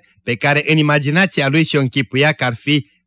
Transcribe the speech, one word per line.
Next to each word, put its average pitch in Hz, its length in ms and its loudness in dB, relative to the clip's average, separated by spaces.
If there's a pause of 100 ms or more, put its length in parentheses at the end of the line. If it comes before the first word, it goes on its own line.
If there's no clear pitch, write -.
(240)
pe 120 120 -4
care 147 320 0
în 156 100 2
imaginația 147 720 0
lui 156 180 2
și-o 147 140 0
închipuia 135 520 0
că - 120 -4
ar 123 120 -2
fi 143 340 -4 (180)